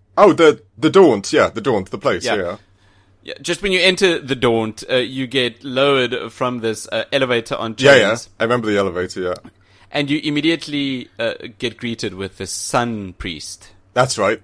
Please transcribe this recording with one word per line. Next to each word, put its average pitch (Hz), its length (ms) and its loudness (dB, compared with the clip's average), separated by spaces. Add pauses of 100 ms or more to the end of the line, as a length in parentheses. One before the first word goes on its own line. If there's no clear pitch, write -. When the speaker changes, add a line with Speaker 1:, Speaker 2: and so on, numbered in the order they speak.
(180)
Speaker 1:
Oh, 190 160 8
the, 151 280 4 (160)
the 156 120 0
Daunt, 143 440 4
yeah, 117 160 4
the 110 120 -8
Daunt, 104 300 -2
the 120 60 -8
place, 104 280 -2
Speaker 2:
Yeah. 113 100 0
Speaker 1:
yeah. 92 220 -6 (680)
Speaker 2:
Yeah, - 180 -14
just 165 200 -6
when 202 100 -2
you 185 80 2
enter 180 400 4
the 135 160 -4
Daunt, 113 540 0
uh, 131 60 0
you 127 320 -2
get 120 360 -4
lowered 127 680 0
from 123 260 -4
this, 110 320 -4
uh, 110 220 -2
elevator 123 420 -2
on 113 200 -6
chains. 135 220 8
Speaker 1:
Yeah, 104 120 4
yeah. 113 60 0 (240)
I 113 40 -2
remember 117 240 0
the 104 100 2
elevator, 92 440 -2
yeah. 90 120 -4 (580)
Speaker 2:
And 143 180 -2
you 151 140 -2
immediately, 147 840 -4 (120)
uh, 113 160 -4 (240)
get 113 180 -6
greeted 117 380 -8
with 95 240 -10
the 95 80 -10
Sun 110 680 -4
Priest. - 560 -14 (240)
Speaker 1:
That's 127 240 0
right. 107 260 0